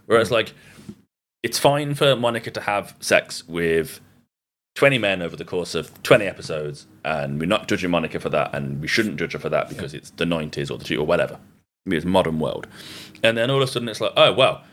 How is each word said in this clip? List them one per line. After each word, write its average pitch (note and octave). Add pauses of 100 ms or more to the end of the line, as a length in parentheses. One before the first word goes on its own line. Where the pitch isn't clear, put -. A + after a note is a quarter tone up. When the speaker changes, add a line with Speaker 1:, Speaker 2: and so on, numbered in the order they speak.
Speaker 1:
where A2+
it's G#2
Speaker 2:
Mm. A#2+
Speaker 1:
like, A2 (880)
it's A2+
fine C#3+
for C#3+
Monica A#2
to G#2+
have G2+
sex -
with E2 (760)
twenty C#3
men G2
over E2+
the D#2+
course F2
of -
twenty G#2
episodes, D2+ (180)
and C#2+
we're E2
not G#2
judging F2+
Monica D#2+
for E2
that, D2
and C#2
we D2+
shouldn't G#2+
judge E2
her D2+
for D#2+
that D2+
because D2
it's -
the -
nineties D2+
or A#1
the -
two C2
or D2+
whatever. D#2+
I -
mean, F2
it's D#2
modern E2+
world. C#2+ (560)
And A2+
then A#2
all C3+
of C3
a -
sudden A#2+
it's G#2+
like, G#2
"Oh, C#3+
well, G2+ (100)